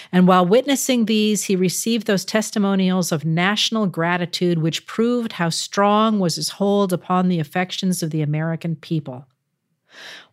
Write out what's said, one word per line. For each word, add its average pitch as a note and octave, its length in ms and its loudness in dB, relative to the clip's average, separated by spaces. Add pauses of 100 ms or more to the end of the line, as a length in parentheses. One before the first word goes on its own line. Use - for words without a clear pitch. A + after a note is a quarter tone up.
(120)
And F3+ 160 6
while F3+ 180 6
witnessing B3 600 2
these, G#3+ 380 2
he G3 120 0
received G3 520 0
those F#3+ 180 0
testimonials G3 840 0
of D3+ 140 -2
national G3 600 0
gratitude F3 720 0
which D#3+ 280 -2
proved A#3 460 -2
how E3+ 160 -2
strong G#3 720 0
was E3+ 180 0
his D#3+ 120 -6
hold G3+ 420 0
upon F3+ 360 0
the F3+ 120 0
affections F#3 600 -4
of E3 80 -4
the D#3 120 -2
American D#3+ 540 -2
people. C#3+ 520 -8 (1040)